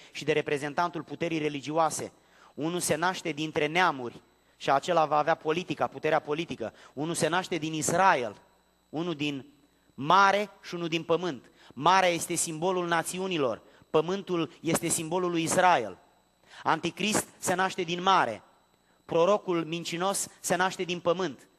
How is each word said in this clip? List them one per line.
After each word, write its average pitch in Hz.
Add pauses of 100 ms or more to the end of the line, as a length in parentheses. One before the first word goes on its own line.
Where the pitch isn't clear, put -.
(120)
și -
de 143
reprezentantul 147
puterii 160
religioase. 147 (420)
Unul 165
se 165
naște 175
dintre 151
neamuri 151 (360)
și -
acela 156
va 147
avea 151
politica, 156
puterea 151
politică. 147 (200)
Unul 156
se 160
naște 175
din 156
Israel, 156 (480)
unul 165
din 143 (480)
mare 196 (120)
și -
unul 170
din 165
pământ. 165 (220)
Marea 180
este 170
simbolul 170
națiunilor, 165 (280)
pământul 170 (100)
este 165
simbolul 170
lui 165
Israel. 151 (680)
Anticrist 170 (100)
se -
naște 185
din 175
mare, 156 (640)
prorocul 170
mincinos 170 (120)
se -
naște 185
din 175
pământ. 170 (120)